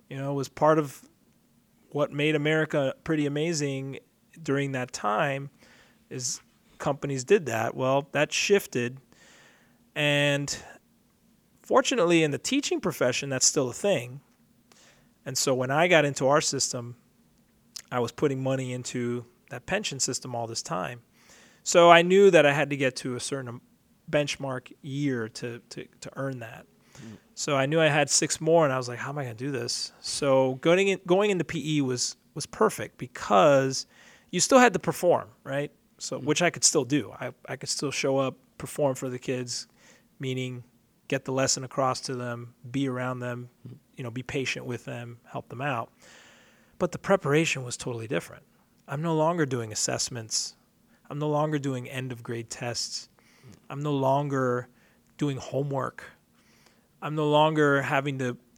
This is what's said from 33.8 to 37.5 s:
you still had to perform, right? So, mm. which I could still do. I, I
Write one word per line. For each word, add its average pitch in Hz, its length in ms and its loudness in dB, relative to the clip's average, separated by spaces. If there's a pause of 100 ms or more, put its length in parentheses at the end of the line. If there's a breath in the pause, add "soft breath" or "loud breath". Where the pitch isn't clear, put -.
you 180 80 -2
still 254 200 6
had 247 140 6
to 170 60 -4
perform, 147 500 0 (140)
right? 139 280 -6 (260)
So, - 220 -8
mm. 131 40 -10
which 147 180 0
I 175 80 4
could - 140 -2
still 143 220 4
do. 120 340 0
I, 123 120 -6 (160)
I 131 80 -8